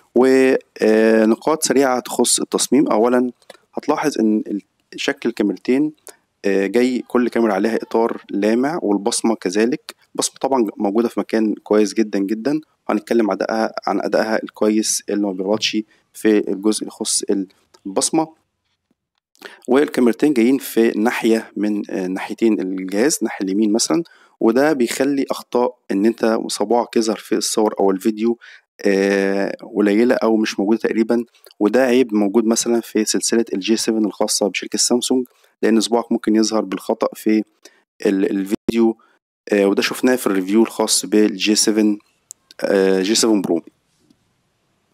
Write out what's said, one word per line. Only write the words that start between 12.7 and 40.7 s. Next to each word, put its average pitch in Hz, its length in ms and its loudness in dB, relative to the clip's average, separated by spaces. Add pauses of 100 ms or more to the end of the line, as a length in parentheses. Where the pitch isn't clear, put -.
وهنتكلم 107 420 0
عن 95 60 -2
ادائها، 110 360 -2 (140)
عن 98 140 -2
ادائها - 420 0
الكويس - 640 -2
اللي 101 180 -2
ما 98 60 -4
بيغلطش 98 440 -4 (360)
في 107 360 2
الجزء 101 300 -2
اللي 101 100 -8
يخص - 340 -6
ال-، 98 260 -2 (380)
البصمه. 156 420 -2 (1400)
والكاميرتين 131 640 2
جايين 123 260 2
في 117 380 0
ناحيه 110 600 0
من، 104 340 -2
آه، 98 160 -6
ناحيتين 107 540 0
الجهاز، 95 600 -2
ناحيه 110 220 -6
اليمين 101 280 0
مثلا، 165 300 0 (380)
وده 131 320 2
بيخلي 135 580 -2
اخطاء - 460 -2 (140)
ان 98 160 0
انت 113 400 0
صباعك 110 500 -2
يظهر 110 200 0
في - 180 -6
الصور 107 460 0
او 98 100 4
الفيديو، 110 480 -2 (480)
آه، 98 720 0 (200)
قليله 107 380 4
او 110 220 2
مش 107 240 -2
موجوده 107 180 0
تقريبا، 110 460 0 (360)
وده 107 240 2
عيب 123 300 2
موجود 104 300 2
مثلا 117 360 0
في 107 240 -2
سلسله 113 400 0 (100)
الجي 98 220 0
سفن 110 280 -2
الخاصه 104 440 -2
بشركه - 300 -6
سامسونج، 123 480 0 (360)
لان 110 180 4
صباعك 113 320 -2
ممكن 110 240 0
يظهر 110 280 0
بالخطا 95 500 -4
في 107 280 0 (640)
ال-، 98 240 0
الفيديو، 110 680 0 (560)
آه، 101 140 4
وده 101 160 2
شفناه 127 340 0
في 123 100 -6
الريفيو 98 360 2
الخاص - 440 -2